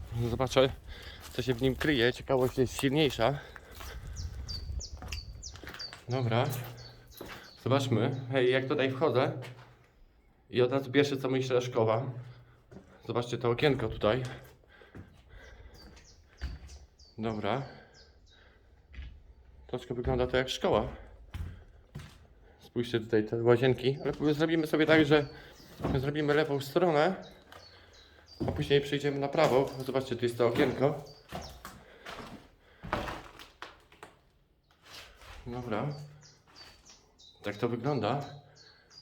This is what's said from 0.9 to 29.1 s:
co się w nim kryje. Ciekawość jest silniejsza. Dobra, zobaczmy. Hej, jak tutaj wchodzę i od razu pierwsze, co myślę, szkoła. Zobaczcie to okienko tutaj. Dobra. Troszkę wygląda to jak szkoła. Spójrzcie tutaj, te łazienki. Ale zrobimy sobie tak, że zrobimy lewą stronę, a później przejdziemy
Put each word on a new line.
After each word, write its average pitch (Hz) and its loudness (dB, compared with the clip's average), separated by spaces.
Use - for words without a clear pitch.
co 127 -4
się 127 0
w 117 -4
nim 131 4
kryje. 127 4
Ciekawość 127 2
jest 123 0
silniejsza. 139 2
Dobra, 120 2
zobaczmy. 120 2
Hej, 127 4
jak 131 2
tutaj 131 0
wchodzę 135 2
i 120 4
od 120 4
razu 135 -2
pierwsze, 139 4
co 131 -4
myślę, 131 2
szkoła. 113 2
Zobaczcie 120 -2
to 117 2
okienko 123 2
tutaj. 110 2
Dobra. 110 -2
Troszkę - -8
wygląda 123 0
to 127 -2
jak 127 0
szkoła. 127 0
Spójrzcie 117 0
tutaj, 107 2
te 117 -2
łazienki. 123 4
Ale 151 2
zrobimy 160 2
sobie 156 4
tak, 160 8
że 147 6
zrobimy 143 2
lewą 147 2
stronę, 170 4
a - 0
później 143 2
przejdziemy 143 -2